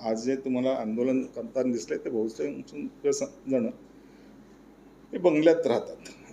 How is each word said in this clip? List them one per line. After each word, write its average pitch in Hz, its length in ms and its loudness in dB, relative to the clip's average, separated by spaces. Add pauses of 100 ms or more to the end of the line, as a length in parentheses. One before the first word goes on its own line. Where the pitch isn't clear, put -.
आज 113 200 -2
जे 135 120 2
तुम्हाला 131 340 0
आंदोलन 123 520 0
करताना 123 500 -4
दिसले 120 240 -4
ते - 140 -6
बहुसंख्य 135 1000 -4
स-, 139 100 -2 (280)
जण 123 160 2 (1500)
ते - 60 -4
बंगल्यात 160 480 6
राहतात. 117 300 0 (360)